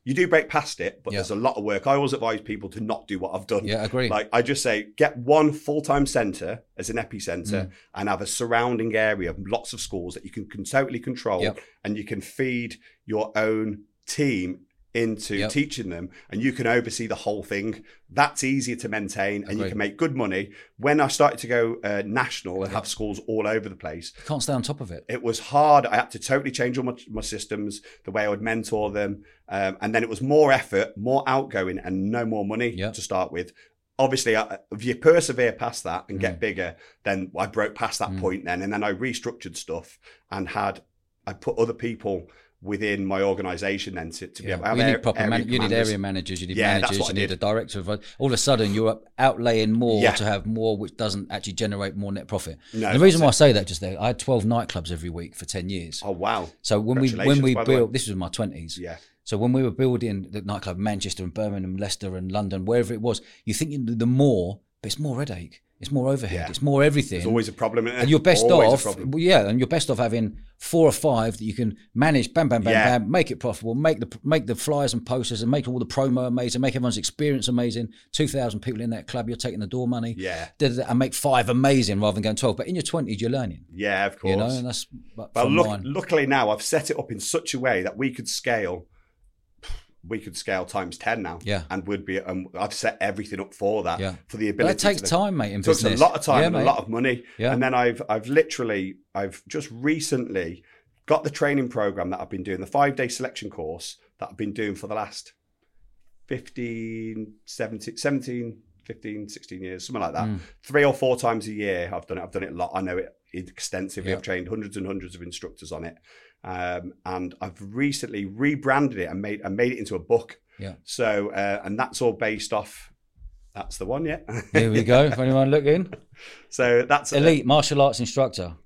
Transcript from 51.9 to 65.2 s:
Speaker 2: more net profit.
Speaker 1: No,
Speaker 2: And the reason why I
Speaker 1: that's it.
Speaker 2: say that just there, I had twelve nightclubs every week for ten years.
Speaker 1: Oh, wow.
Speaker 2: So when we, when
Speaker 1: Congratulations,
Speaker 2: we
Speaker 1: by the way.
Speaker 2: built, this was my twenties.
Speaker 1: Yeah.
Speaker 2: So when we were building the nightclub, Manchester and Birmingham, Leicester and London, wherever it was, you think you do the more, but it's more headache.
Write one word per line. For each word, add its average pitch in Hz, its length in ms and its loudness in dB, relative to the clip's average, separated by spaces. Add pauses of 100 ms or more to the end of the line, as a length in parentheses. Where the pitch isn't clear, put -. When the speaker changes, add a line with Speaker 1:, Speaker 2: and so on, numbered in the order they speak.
Speaker 2:
more 101 160 -4
net - 140 -8
profit. 82 300 -6 (160)
Speaker 1:
No, 110 140 -2
Speaker 2:
And 104 120 4
the 160 40 10
reason 175 160 10
why 156 60 6
I - 20 10
Speaker 1:
that's 120 80 6
it. - 40 0
Speaker 2:
say 147 120 10
that 101 160 4
just 92 140 -8
there, 92 200 -6
I 107 60 0
had 123 120 -2
twelve 120 260 0
nightclubs 107 460 -2
every 85 180 -6
week 85 260 -10
for - 100 -14
ten 90 240 -6
years. 85 360 -8
Speaker 1:
Oh, 101 60 -2
wow. 95 380 -2 (120)
Speaker 2:
So 104 180 2
when 120 200 2
we, 131 100 4
when - 0 -
Speaker 1:
Congratulations, 135 340 4
Speaker 2:
we 131 100 4
Speaker 1:
by 120 120 2
the 123 60 4
way. 131 60 6
Speaker 2:
built, 117 160 2
this 127 140 -2
was 101 80 -6
my 87 140 -4
twenties. 82 480 -6
Speaker 1:
Yeah. 85 180 -10 (300)
Speaker 2:
So 107 120 -4
when 120 140 2
we 135 120 4
were 120 80 2
building 113 600 0
the 101 100 -8
nightclub, 95 360 -6
Manchester 98 460 -4
and 87 100 -8
Birmingham, 101 420 -4
Leicester 98 400 -6
and 92 160 -6
London, 95 320 -2
wherever 117 300 2
it 107 80 -6
was, 113 200 0 (220)
you 107 100 -4
think 156 180 -2
you 147 80 -4
do 120 160 -2
the 113 100 2
more, 117 560 4 (200)
but 110 60 -8
it's 101 120 -4
more 139 200 -4
headache. 98 420 -8 (180)